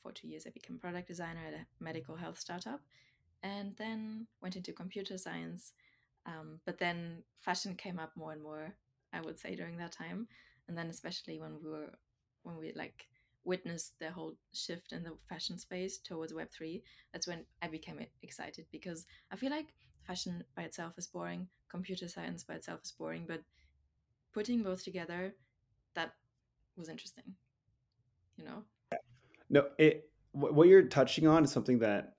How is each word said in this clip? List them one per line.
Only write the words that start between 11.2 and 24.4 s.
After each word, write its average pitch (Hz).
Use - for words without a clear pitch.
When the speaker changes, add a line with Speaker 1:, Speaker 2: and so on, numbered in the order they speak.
Speaker 1:
when 156
we 156
were, 151
when 170
we, 160
like, -
witnessed 180
the 165
whole 160
shift -
in 170
the 165
fashion 175
space 185
towards 160
Web 160
three, 165
that's 175
when 165
I 175
became 160
e-, 135
excited, -
because 165
I 196
feel 269
like 302
fashion 180
by 175
itself 170
is -
boring, 175
computer 185
science 175
by 165
itself 165
is -
boring, 165
but 165
putting 226